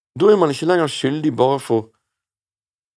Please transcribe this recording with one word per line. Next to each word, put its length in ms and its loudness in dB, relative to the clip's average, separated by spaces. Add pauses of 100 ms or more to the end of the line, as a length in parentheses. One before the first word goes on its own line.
(200)
da 100 4
er 100 6
man 120 2
ikke 160 -6
lenger 240 0
skyldig 460 -4
bare 260 2
for 240 -4 (1120)